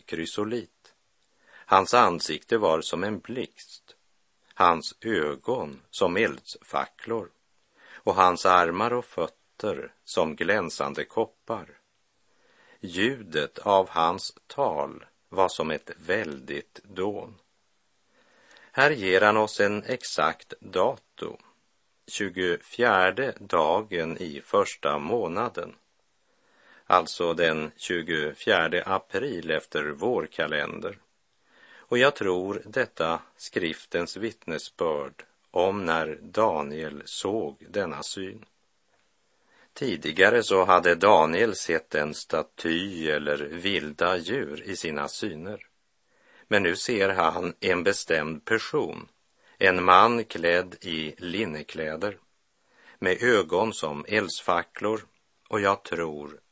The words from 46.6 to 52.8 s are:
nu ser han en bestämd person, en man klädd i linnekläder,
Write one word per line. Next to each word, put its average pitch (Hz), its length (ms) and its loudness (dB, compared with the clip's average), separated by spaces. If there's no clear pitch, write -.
nu 85 120 2
ser 98 340 0
han 87 500 2
en 90 240 0
bestämd 80 640 -2
person, 95 640 -4
en 92 260 4
man 107 400 8
klädd 87 580 0
i 80 360 -8
linnekläder, 85 1000 -6